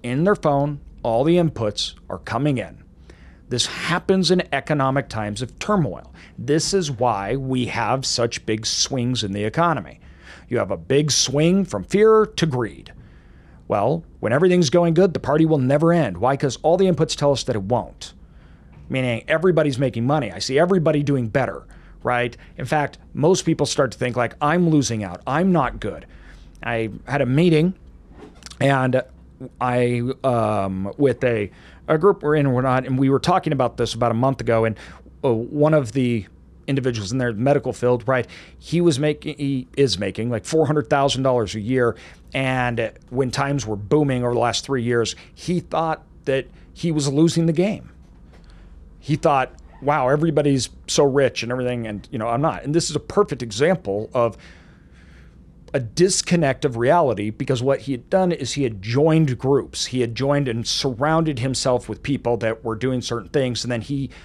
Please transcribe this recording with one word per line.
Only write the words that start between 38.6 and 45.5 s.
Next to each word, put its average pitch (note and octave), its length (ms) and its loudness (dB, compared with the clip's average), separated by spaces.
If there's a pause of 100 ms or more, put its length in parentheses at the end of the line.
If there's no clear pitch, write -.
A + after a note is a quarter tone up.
was D#3+ 200 4
making, D3+ 360 -2
he C#3 300 -4 (100)
is C3 220 2
making, G#2 320 -4
like, A2 140 -4
four D#3+ 220 2
hundred D3+ 220 -2
thousand C#3 360 0
dollars A#2 320 0
a A2+ 40 -6
year, A#2+ 360 0 (360)
and B2 600 -2 (180)
when B2+ 220 -2
times C#3 340 -4
were G#2+ 80 -4
booming B2+ 480 0
over A#2+ 100 -2
the A#2+ 60 0
last A#2 260 0
three C3 200 -2
years, A#2 320 0 (180)
he F3 240 -4